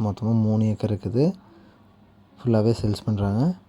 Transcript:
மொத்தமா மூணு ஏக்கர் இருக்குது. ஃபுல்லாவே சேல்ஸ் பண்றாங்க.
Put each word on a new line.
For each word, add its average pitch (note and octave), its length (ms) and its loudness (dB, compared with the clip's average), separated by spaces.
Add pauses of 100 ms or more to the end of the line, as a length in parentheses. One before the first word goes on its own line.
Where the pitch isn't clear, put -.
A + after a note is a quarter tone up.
மொத்தமா G#2+ 320 -2 (100)
மூணு G#2+ 240 2
ஏக்கர் G#2+ 240 -2
இருக்குது. G#2+ 340 -2 (1120)
ஃபுல்லாவே A2+ 420 2
சேல்ஸ் G#2 240 -4
பண்றாங்க. G2+ 360 0 (280)